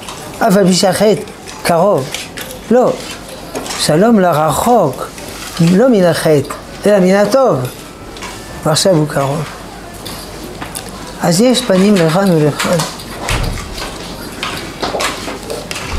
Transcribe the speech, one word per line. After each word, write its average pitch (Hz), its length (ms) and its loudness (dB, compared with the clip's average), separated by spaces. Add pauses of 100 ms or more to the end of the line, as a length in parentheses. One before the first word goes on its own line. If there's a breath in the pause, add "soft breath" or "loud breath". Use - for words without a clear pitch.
(380)
אף 196 180 4
על 202 100 6
פי 190 80 4
שהחטא 190 480 2 (400)
קרוב. 170 420 2 (680)
לא, 226 220 4 (880)
שלום 196 420 4
לרחוק, 160 840 2 (540)
לא 185 280 6
מן 202 160 6
החטא, 156 500 2 (320)
אלא 202 140 6
מן 185 140 4
הטוב. 208 440 4 (1080)
ועכשיו 156 320 4
הוא 151 120 2
קרוב. 143 340 -2 (1800)
אז 170 180 2
יש 247 220 4
פנים 202 320 4
לכאן 180 360 4
ולכאן. 160 480 2 (3250)